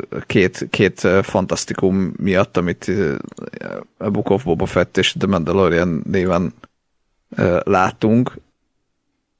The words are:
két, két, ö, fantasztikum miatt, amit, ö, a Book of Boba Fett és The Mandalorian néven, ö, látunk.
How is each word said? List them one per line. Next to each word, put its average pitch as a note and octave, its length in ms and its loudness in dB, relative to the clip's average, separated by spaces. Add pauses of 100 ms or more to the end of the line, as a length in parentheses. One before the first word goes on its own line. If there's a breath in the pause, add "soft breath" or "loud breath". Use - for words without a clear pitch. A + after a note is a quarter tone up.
(260)
két, - 440 0
két, - 340 0
ö, F#2+ 200 4
fantasztikum F#2+ 920 -2
miatt, F#2 400 0
amit, F2 300 -2
ö, F#2 280 0 (840)
a G#2 120 -4
Book G#2 200 -2
of G2 140 2
Boba E2 220 0
Fett - 320 0
és - 200 0
The F#2+ 100 0
Mandalorian E2+ 840 2
néven, F2+ 440 0 (840)
ö, F2+ 280 2
látunk. G#2+ 680 2 (1080)